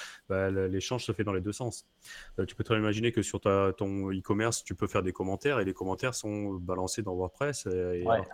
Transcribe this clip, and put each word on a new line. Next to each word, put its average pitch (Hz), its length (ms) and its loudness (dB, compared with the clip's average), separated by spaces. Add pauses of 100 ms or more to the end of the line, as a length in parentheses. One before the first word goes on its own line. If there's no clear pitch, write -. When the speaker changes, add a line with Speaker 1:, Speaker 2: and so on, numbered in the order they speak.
(280)
Speaker 1:
bah, 95 200 2
l-, 95 180 2
l'échange 95 400 0
se - 60 0
fait 104 120 0
dans 101 80 0
les 92 80 2
deux 101 120 -2
sens. - 340 -6 (520)
Euh, 98 60 4
tu - 100 -8
peux - 80 -4
très 113 120 2
bien 107 80 4
imaginer 110 300 2
que 104 100 2
sur - 180 -2
ta, 98 320 4
ton 98 380 -2
e-commerce, 104 520 0
tu - 120 -8
peux 101 120 -2
faire 98 160 2
des 92 120 0
commentaires 98 440 0
et 98 60 4
les 95 80 0
commentaires 95 420 -2
sont 104 380 -4
balancés 92 500 -2
dans 95 120 -2
WordPress, 127 500 -2
et, 101 60 -2
et 90 360 0
Speaker 2:
Ouais. 113 80 4
Speaker 1:
alors 98 200 0